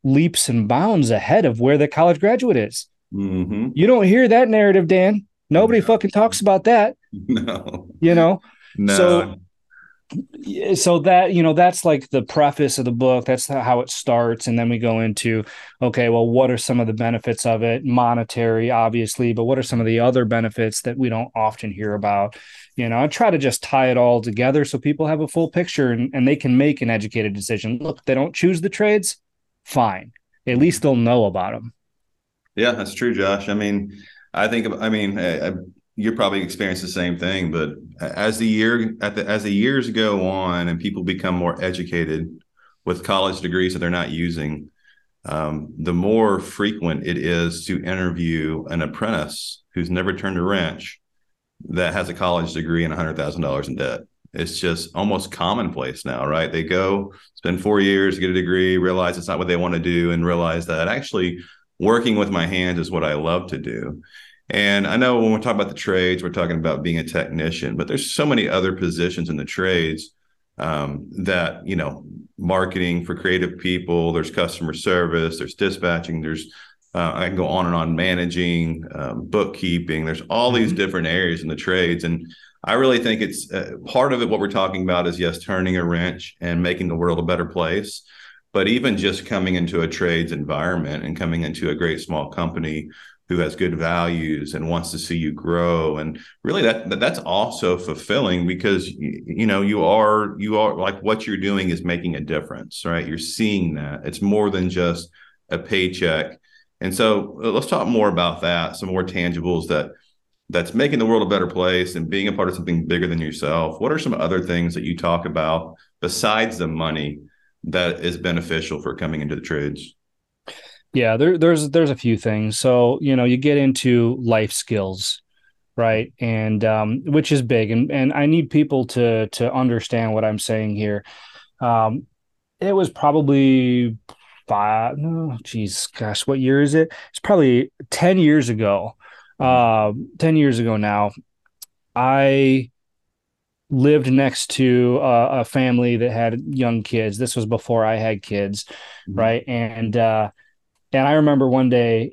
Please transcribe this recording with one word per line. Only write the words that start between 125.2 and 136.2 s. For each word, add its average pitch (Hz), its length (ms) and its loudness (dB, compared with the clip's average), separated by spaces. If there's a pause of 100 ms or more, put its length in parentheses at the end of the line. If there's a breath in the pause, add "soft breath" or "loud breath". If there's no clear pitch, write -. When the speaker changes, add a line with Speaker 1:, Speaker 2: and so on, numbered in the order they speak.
Speaker 1:
right? 113 440 0
And, 110 440 0
um, 110 420 0
which 151 260 2
is 143 100 2
big. 113 300 2
And, 120 200 2
and 139 220 2
I 147 140 2
need 160 240 2
people 147 360 2
to, 113 400 2
to 120 240 -2
understand 117 640 0
what 110 100 0
I'm 107 140 0
saying 110 380 -2
here. 104 280 -2 (560 loud breath)
Um, 117 460 2 (540)
it 196 160 0
was 190 160 2
probably 135 1080 4 (500 soft breath)
five, 110 520 0
no, 160 420 -4
geez, 104 460 -6
gosh, - 400 -6